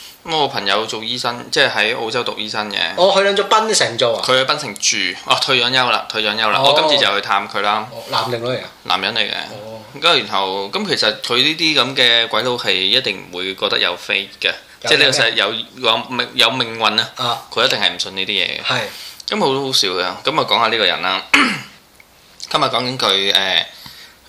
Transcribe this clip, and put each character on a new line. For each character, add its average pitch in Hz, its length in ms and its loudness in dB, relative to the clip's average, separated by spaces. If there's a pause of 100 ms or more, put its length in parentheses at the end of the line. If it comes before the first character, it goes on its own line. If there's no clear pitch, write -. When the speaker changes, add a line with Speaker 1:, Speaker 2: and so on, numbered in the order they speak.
(260)
Speaker 1:
噉 160 120 -2
我 143 100 4
朋 120 180 -4
友 101 200 2
做 110 180 -8
醫 117 140 -6
生， 123 340 -4
即 - 80 2
係 131 120 4
喺 113 280 2
澳 113 120 -2
洲 120 120 0
讀 107 140 -4
醫 107 100 -6
生 107 240 -4
嘅。 98 60 -2 (180)
Speaker 2:
我 190 180 6
去 196 140 4
撚 202 80 2
咗 196 140 0
檳 220 260 4
城 117 220 0
做 117 200 2
啊？ 98 80 -4
Speaker 1:
佢 127 120 4
去 135 140 2
檳 147 60 0
城 131 180 -8
住， - 220 0 (280)
哦， 131 160 2
退 131 200 2
咗 123 120 2
休 127 180 4
啦， 104 180 2
退 110 140 -2
咗 107 160 0
休 110 120 2
啦。 98 80 2
Speaker 2:
哦。 - 140 4
Speaker 1:
我 151 80 4
今 156 160 2
次 113 80 4
就 101 100 2
去 101 60 0
探 104 280 -2
佢 104 120 -4
啦。 107 300 0
Speaker 2:
哦， 113 180 -12
男 127 200 -2
定 117 140 -4
女 120 40 -4
嚟 127 100 -2
啊？ 95 120 -10 (140)
Speaker 1:
男 92 180 0
人 101 140 -2
嚟 113 40 0
嘅。 104 140 -2 (180)
Speaker 2:
哦。 110 300 -14 (180)
Speaker 1:
咁 160 200 4
然 107 100 -2
後， 98 420 -2
噉 107 160 -4
其 127 100 0
實 107 240 0
佢 120 160 0
呢 147 180 2
啲 156 260 2
噉 131 140 0
嘅 120 320 4
鬼 110 160 0
佬 127 80 0
係 120 220 -2
一 95 280 2
定 98 300 -6
唔 87 60 -8
會 95 180 -4
覺 104 140 -2
得 - 80 0
有 90 200 2
fate 101 320 -4 (120)
嘅， 92 100 0 (300)
Speaker 2:
有 101 80 -6
Speaker 1:
即 156 60 4
係 - 20 0
呢 143 80 4
個 139 60 4
世 123 220 2
有， 104 200 0 (240)
有 120 200 2 (120)
命， 120 240 -4
有 117 180 2
命 117 280 -4
運 107 200 2
啊。 110 180 -4
Speaker 2:
啊。 120 340 -4
Speaker 1:
佢 113 140 2
一 - 40 2
定 131 100 0
係 98 140 2
唔 87 60 -10
信 95 160 -6
呢 95 100 -4
啲 101 40 -8
嘢 95 320 -2
嘅。 - 20 -10
Speaker 2:
係。 - 180 -2 (460)
Speaker 1:
噉 214 120 -2
好 139 260 0
好 135 80 -4
笑 104 160 2
嘅， 90 140 0 (200)
噉 151 180 0
啊 123 80 0
講 104 100 2
下 113 80 2
呢 113 100 0
個 107 80 2
人 82 160 2
啦。 95 200 0 (100)
<clears throat> - 1160 -4
今 151 120 0
日 - 20 4
講 123 200 0
緊 127 140 -4
佢， 98 360 2
誒， 92 320 2 (640)